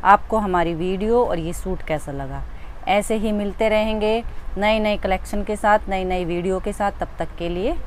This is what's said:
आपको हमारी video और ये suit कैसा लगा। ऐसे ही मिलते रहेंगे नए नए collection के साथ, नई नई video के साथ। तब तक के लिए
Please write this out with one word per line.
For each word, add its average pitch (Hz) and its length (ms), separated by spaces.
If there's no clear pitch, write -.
आपको 208 340
हमारी 175 360
video 190 500
और 180 140
ये 165 140
suit 185 300
कैसा 151 300
लगा। 139 300
ऐसे 208 260
ही 214 180
मिलते 208 360
रहेंगे 214 540
नए 214 200
नए 208 180
collection 196 480
के 208 120
साथ, 214 320
नई 190 160
नई 180 200
video 175 360
के 202 120
साथ। 202 280
तब 175 80
तक - 200
के 170 100
लिए 185 240